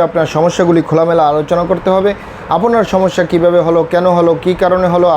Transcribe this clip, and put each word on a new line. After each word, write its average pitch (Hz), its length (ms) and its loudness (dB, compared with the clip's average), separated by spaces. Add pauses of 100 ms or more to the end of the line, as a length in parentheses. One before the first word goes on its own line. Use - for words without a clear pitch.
আপনার 160 280 -2
সমস্যাগুলি 170 540 2
খোলামেলা 165 420 2
আলোচনা 156 380 -2
করতে 185 260 -2
হবে। 196 160 0 (440)
আপনার 226 380 0
সমস্যা 185 380 0
কীভাবে 175 360 2
হলো, 170 140 2 (120)
কেন 175 120 0 (120)
হলো, 170 140 2 (120)
কী 180 180 0
কারণে 185 320 2
হলো, 175 240 2